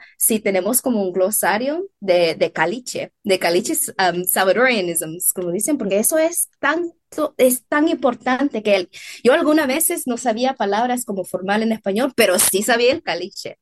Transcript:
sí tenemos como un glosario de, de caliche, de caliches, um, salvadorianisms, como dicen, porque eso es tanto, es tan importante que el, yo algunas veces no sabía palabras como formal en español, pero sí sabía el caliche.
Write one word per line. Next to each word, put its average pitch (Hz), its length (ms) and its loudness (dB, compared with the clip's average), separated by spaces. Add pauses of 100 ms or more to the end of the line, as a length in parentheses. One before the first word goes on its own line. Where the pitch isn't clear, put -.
(160)
sí 220 240 0
tenemos 196 420 0
como 226 200 0
un 185 100 -2
glosario 214 760 0 (120)
de, 175 360 2
de 170 160 0
caliche, 180 600 -4 (120)
de 185 140 2
caliches, 185 500 0 (100)
um, 180 260 0
salvadorianisms, 185 1080 0
como 180 180 -4
dicen, 208 280 -2
porque 196 200 0
eso 311 200 0
es 330 320 0 (100)
tanto, 311 760 -4
es 247 300 2
tan 302 220 2
importante 254 760 -2
que 208 140 4
el, 180 140 -4 (340)
yo 240 80 6
algunas 302 340 4
veces 320 400 -2
no 240 100 -4
sabía 247 380 -2
palabras 240 500 0
como 190 200 -6
formal 196 380 -2
en 220 100 0
español, 220 440 -2
pero 185 220 4
sí 190 240 2
sabía 240 300 2
el 330 100 -4
caliche. 180 600 -8